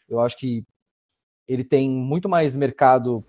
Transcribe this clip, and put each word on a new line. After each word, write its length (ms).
Eu 100
acho 200
que 260
ele 160
tem 240
muito 400
mais 280
mercado 720